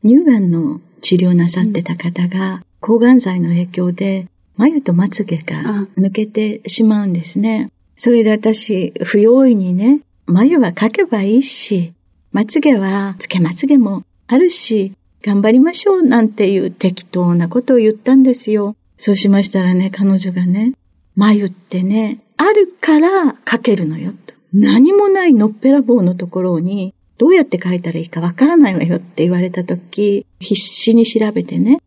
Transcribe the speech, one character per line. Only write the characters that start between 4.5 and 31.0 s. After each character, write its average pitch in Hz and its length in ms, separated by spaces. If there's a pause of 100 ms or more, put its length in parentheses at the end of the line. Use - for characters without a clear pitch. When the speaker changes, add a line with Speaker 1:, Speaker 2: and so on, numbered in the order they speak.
Speaker 1:
眉 285 240
と 180 140
ま 180 140
つ 185 140
げ 175 140
が 180 500 (100)
抜 190 140
け 214 160
て 214 420
し - 140
ま 214 220
う - 20
ん 185 60
で 175 100
す 170 160
ね。 220 320
Speaker 2:
あ。 - 20 (240)
Speaker 1:
そ - 140
れ 233 140
で 214 80
私、 214 600 (120)
不 208 160
用 247 260
意 247 80
に 185 200
ね、 240 260 (280)
眉 247 300
は 190 140
描 220 180
け 370 160
ば 269 160
い 208 160
い 277 40
し、 175 520 (380)
ま 202 120
つ 247 160
げ 285 160
は 196 420
つ - 80
け 185 140
ま 170 140
つ 277 120
げ 285 120
も 196 260 (220)
あ 240 100
る 349 140
し、 196 420 (300)
頑 202 180
張 220 120
り 254 80
ま 330 120
し - 160
ょ 392 60
う 370 80
な 247 180
ん 220 80
て 202 240
い 190 60
う 185 120
適 185 360
当 180 280
な 170 140
こ 247 140
と 262 120
を - 40
言 220 120
っ 220 40
た 254 200
ん 269 80
で 254 120
す 214 180
よ。 208 240 (220)
そ - 140
う 190 40
し 202 120
ま 196 140
し 190 60
た 190 140
ら 180 120
ね、 190 160
彼 190 280
女 185 140
が 180 120
ね、 208 300 (420)
「眉 202 300
っ 185 40
て 185 320
ね、 208 380 (160)
あ - 80
る 403 360
か 302 200
ら 349 440
描 233 140
け 226 160
る 180 120
の 160 120
よ」 185 140 (140)
と。 - 80 (180)
「何 208 400
も 403 160
な 381 180
い 320 60
の 214 160
っ - 20
ぺ 262 200
ら 277 120
ぼ - 120
う 214 80
の 180 120
と 180 120
こ 180 160
ろ 175 180
に、 190 340 (220)
ど 254 120
う 370 60
や 339 80
っ - 40
て 175 120
描 180 160
い 180 60
た 180 100
ら 165 80
い 160 40
い 170 60
か 165 120
わ 175 120
か 254 140
ら 339 100
な 277 140
い 190 40
わ 156 80
よ」 170 160
っ - 20
て - 220
言 175 80
わ 180 100
れ 185 100
た 180 140
と 180 120
き、 202 500 (140)
必 - 140
死 - 400
に 233 120